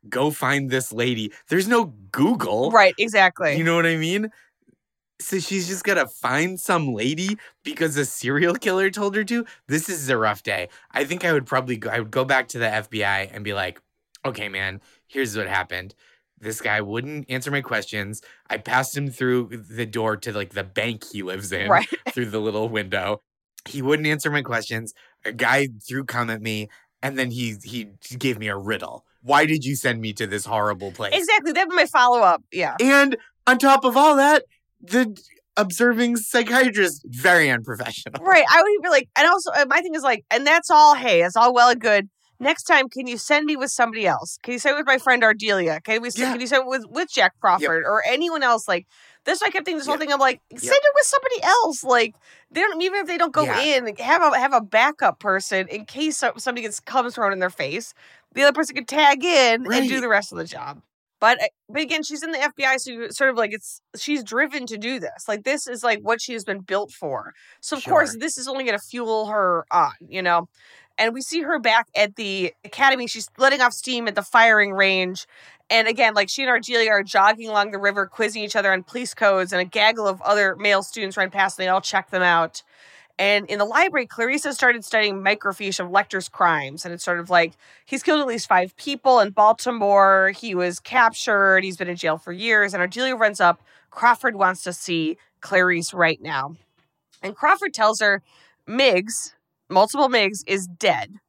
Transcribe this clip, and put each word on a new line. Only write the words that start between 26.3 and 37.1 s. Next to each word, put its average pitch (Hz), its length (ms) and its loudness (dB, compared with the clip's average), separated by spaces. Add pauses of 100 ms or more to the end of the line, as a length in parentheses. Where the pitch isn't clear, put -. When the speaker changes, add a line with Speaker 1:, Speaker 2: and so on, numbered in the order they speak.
Speaker 1:
me, 107 260 -6 (340)
and 135 160 -6
then 127 140 -4
he, 117 320 -6
he 110 240 -12 (300)
gave 120 200 -2
me 107 120 -8
a 98 80 -6
riddle. 98 480 -8 (160)
Why 143 240 4
did 156 180 -2
you 135 140 -4
send 117 240 -4
me 110 120 -6
to 107 140 -6
this 101 180 -6
horrible 104 460 -2
place?" 101 240 -6
Speaker 2:
Exactly. 349 380 0
That'd 339 160 -2
be 359 80 -6
my 349 80 4
follow-up. 240 680 4
Yeah. 160 300 -4
Speaker 1:
And 277 340 4 (320)
on 247 100 4
top 269 280 4
of 240 100 2
all 294 220 6
that, 285 260 4 (380)
the 214 360 -2 (400)
observing 233 600 0
psychiatrist, 220 920 0
very 151 400 4